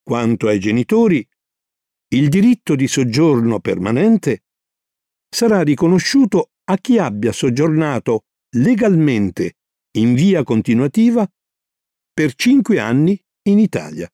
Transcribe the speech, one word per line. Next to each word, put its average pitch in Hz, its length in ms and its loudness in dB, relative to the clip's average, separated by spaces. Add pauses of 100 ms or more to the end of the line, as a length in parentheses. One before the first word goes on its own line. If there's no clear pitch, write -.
Quanto 117 460 -2
ai 104 120 0
genitori, 127 680 0 (800)
il 139 200 0
diritto 196 460 0
di 135 120 -2
soggiorno 123 720 0
permanente 117 880 -2 (800)
sarà 214 340 0
riconosciuto 170 880 0 (140)
a 190 120 -2
chi 240 200 0
abbia 113 360 -2
soggiornato 139 920 -2 (240)
legalmente 147 1040 0 (400)
in 113 160 2
via 160 300 2
continuativa 143 840 0 (840)
per 151 220 -2
cinque 240 440 2
anni 139 420 0 (280)
in 202 100 2
Italia. 87 540 -4